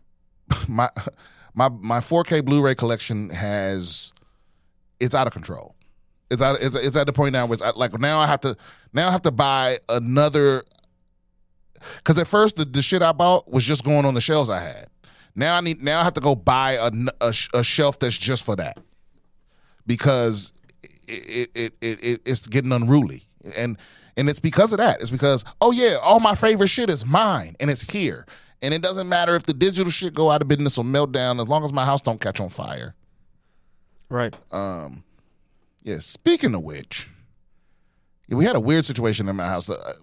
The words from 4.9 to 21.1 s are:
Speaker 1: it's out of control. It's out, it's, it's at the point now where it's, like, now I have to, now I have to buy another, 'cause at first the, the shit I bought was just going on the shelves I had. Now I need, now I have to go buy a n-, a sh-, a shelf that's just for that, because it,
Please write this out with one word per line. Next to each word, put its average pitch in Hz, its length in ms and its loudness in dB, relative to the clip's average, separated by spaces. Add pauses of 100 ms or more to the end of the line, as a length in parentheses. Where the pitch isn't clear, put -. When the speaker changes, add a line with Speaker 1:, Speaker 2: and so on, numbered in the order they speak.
Speaker 1:
it's 123 160 0
out 131 120 2
of 113 80 -4
control. - 400 -14 (560)
It's 123 100 -2
out, 135 220 2
it's, 127 120 -2
it's 131 220 -2
at 143 100 2
the 143 60 -2
point 139 220 2
now 123 120 2
where 117 80 0
it's, 110 220 -4
like, 113 240 -2
now 151 180 0
I 151 80 2
have 147 160 0
to, 127 140 -2 (360)
now 165 160 2
I - 20 2
have 185 120 0
to 160 80 2
buy 131 480 2 (100)
another, 135 760 2 (1400)
'cause 156 140 4
at 170 100 0
first 214 280 4
the, 156 80 -2
the 135 160 -2
shit 175 220 2
I 165 100 4
bought 175 380 2
was 123 140 0
just 127 200 -2
going 143 220 2
on 135 80 2
the 120 60 0
shelves 147 280 0
I 95 120 -2
had. 82 260 -12 (480)
Now 156 220 0
I 175 40 2
need, 165 220 -4
now 151 180 0
I 170 40 2
have 175 100 0
to 156 60 -2
go 143 140 4
buy 131 380 2
a 120 140 0
n-, 120 240 -2 (100)
a 117 120 2
sh-, - 200 -6
a 120 120 2
shelf 143 340 0
that's 120 180 -2
just 123 280 -4
for 107 120 -2
that, 85 220 -8 (1080)
because 120 680 0 (540)
it, 117 460 -8